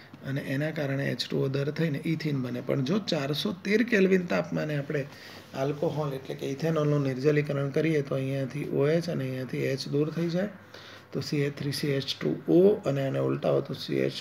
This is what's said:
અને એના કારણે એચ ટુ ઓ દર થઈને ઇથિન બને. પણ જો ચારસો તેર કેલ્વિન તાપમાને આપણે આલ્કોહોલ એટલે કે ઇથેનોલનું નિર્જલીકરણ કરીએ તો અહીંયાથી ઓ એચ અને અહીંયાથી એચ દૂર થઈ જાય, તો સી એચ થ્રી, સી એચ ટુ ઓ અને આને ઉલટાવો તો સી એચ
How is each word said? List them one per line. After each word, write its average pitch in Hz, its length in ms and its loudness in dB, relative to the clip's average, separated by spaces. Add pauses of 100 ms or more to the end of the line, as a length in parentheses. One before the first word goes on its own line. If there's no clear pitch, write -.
(260)
અને 139 160 -4
એના 143 300 -4
કારણે 139 340 -2
એચ 131 240 -4
ટુ - 80 0
ઓ 139 100 2
દર 139 240 -2
થઈને 147 340 -2
ઇથિન 151 360 0
બને. 123 200 -4
પણ 139 220 0
જો 175 160 2
ચારસો 151 540 -2
તેર 208 300 2
કેલ્વિન 190 420 4
તાપમાને 165 520 -2
આપણે 139 280 -2 (500)
આલ્કોહોલ 143 580 -2
એટલે 139 220 -8
કે 143 100 -8
ઇથેનોલનું 147 580 2
નિર્જલીકરણ 139 680 2
કરીએ 156 320 2
તો 143 140 -2
અહીંયાથી 135 540 -2
ઓ 139 180 2
એચ 165 220 2
અને 143 140 -2
અહીંયાથી 131 340 -4
એચ 135 300 -2
દૂર 147 220 2
થઈ 165 200 -2
જાય, 180 200 0 (640)
તો 151 80 -2
સી 151 160 -2
એચ 143 200 0
થ્રી, 143 140 -2
સી 147 160 -2
એચ 139 340 -2
ટુ 156 280 0
ઓ 175 200 8 (200)
અને 139 180 0
આને 135 120 -2
ઉલટાવો 139 420 2
તો 143 120 -6
સી - 220 -4
એચ 65 260 2